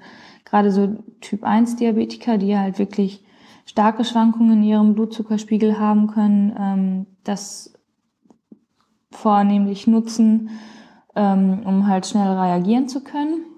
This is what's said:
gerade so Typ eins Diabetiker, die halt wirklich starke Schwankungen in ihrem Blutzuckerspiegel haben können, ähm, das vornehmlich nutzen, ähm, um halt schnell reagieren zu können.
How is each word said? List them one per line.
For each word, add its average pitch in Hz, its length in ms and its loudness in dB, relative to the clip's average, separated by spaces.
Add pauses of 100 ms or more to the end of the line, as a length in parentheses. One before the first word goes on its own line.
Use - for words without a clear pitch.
(440)
gerade 208 260 2
so 202 280 0 (240)
Typ - 220 -8
eins 233 320 2
Diabetiker, 226 600 -2
die 202 220 0
halt 196 200 -4
wirklich 196 460 -4 (400)
starke 220 400 0
Schwankungen 226 540 2
in 214 60 4
ihrem 214 300 4
Blutzuckerspiegel 214 840 -2
haben 214 300 2
können, 208 500 2
ähm, 190 480 -2 (180)
das - 480 -10 (1400)
vornehmlich 202 760 0
nutzen, 226 640 2 (640)
ähm, 196 480 2
um 196 220 0
halt 190 200 0
schnell 202 220 0
reagieren 190 600 0
zu 262 140 -8
können. 311 380 -6 (180)